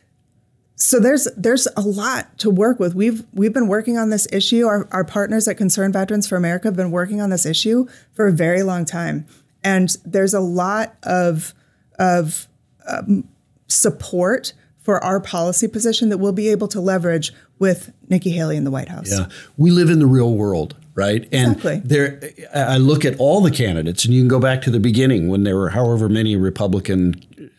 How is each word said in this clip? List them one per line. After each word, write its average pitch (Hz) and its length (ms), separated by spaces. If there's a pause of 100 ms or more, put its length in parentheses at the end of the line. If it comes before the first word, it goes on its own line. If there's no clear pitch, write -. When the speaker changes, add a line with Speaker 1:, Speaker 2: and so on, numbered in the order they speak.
(760)
Speaker 1:
So - 240
there's, 262 260 (100)
there's 226 300 (100)
a 214 40
lot 208 580
to 214 120
work 220 280
with. 175 160
We've, 220 300 (100)
we've 208 180
been 247 140
working 220 320
on 220 120
this 208 220
issue. 233 340
Our, 208 260
our 185 120
partners 208 440
at 190 80
Concerned 196 380
Veterans 202 340
for 185 80
America 180 320
have 185 80
been 180 160
working 190 280
on 202 100
this 180 140
issue 220 440 (240)
for 208 160
a 185 40
very 175 300
long 180 220
time. 156 420 (380)
And 185 400
there's 190 300
a 190 60
lot 185 640
of, 175 500 (460)
of, 175 480 (420)
um, - 380 (400)
support - 840 (280)
for - 240
our 190 160
policy 180 480
position 220 420
that 190 80
we'll 196 140
be 214 160
able 208 200
to 185 120
leverage 175 520 (260)
with 185 340 (160)
Nikki 185 220
Haley 160 260
in 147 80
the 139 60
White 131 180
House. - 220
Speaker 2:
Yeah, 95 160 (300)
we 165 160
live 175 180
in 160 80
the 147 80
real 127 260
world, 98 440 (180)
right? 104 380
And 127 240
Speaker 1:
Exactly. 165 280
Speaker 2:
there, 139 360 (340)
I, 131 200
I - 40
look 139 260
at 135 140
all 151 220
the 170 100
candidates, 87 540
and 120 100
you 127 80
can 127 60
go 131 100
back 131 240
to 131 80
the 113 100
beginning 113 480
when 98 140
there 98 140
were 95 140
however 117 380
many 107 280
Republican, 92 1200